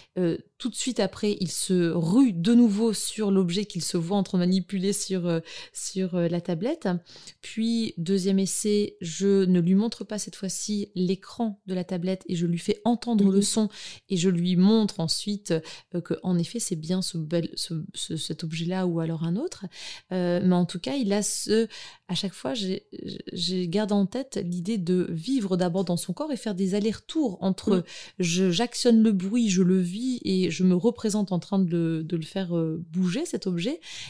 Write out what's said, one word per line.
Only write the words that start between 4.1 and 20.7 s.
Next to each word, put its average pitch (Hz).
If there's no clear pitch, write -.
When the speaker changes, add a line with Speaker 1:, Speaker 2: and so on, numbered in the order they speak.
Speaker 1:
en 196
train 185
de 180
manipuler 190
sur, 185
euh, 165
sur, 185
euh, 170
la 170
tablette. 190
Puis, 226
deuxième 190
essai, 208
je 196
ne 185
lui 175
montre 220
pas 208
cette 196
fois-ci 202
l'écran 190
de 190
la 180
tablette 185
et 180
je 170
lui 170
fais 208
entendre 226
le 190
Speaker 2:
Mhm. 202
Speaker 1:
son 214
et 196
je 175
lui 180
montre 208
ensuite, 202
euh, 175
que, -
en 180
effet, 170
c'est -
bien 165
ce 185
bel, 160
ce, -
ce, -
cet 156
objet-là 170
ou 165
alors 165
un 170
autre. 277
Euh, 175
mais 180
en 180
tout 170